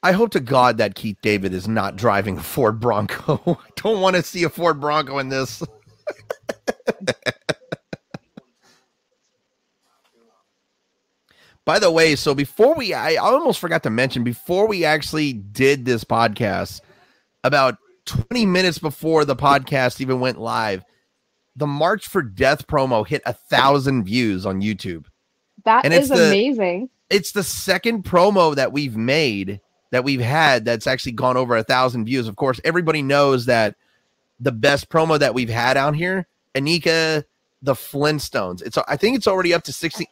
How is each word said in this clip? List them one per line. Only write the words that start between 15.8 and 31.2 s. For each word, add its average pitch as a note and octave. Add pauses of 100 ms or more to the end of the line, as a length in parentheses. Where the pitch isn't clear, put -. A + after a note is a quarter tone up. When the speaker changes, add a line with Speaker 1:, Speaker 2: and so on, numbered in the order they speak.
Speaker 1:
this A#2+
podcast, G#2+ (600)
about C3+ (260)
twenty -
minutes F#3
before D#3
the C#3
podcast C3+
even C3
went B2+
live, A2 (720)
the D3
March D#3
for F#3+
Death C3
promo C3
hit C#3
a A#2+
thousand C3+
views G2+
on F#2+
YouTube. G2 (580)
Speaker 2:
That A3+
Speaker 1:
And D#3+
Speaker 2:
is C#4
Speaker 1:
it's C4
the, E3
Speaker 2:
amazing. G#3 (180)
Speaker 1:
it's G3
the G3+
second F#3+
promo F3+
that C3
we've C3+
made, A2 (300)
that B2
we've C3+
had, C3
that's A#2
actually C3
gone B2+